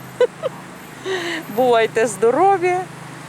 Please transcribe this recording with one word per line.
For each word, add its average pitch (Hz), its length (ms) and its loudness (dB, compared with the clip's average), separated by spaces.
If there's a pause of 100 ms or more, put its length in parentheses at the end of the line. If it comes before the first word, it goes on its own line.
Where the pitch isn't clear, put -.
(180)
<laughs> - 1400 -4
Бувайте 233 500 4
здорові, 349 680 4 (540)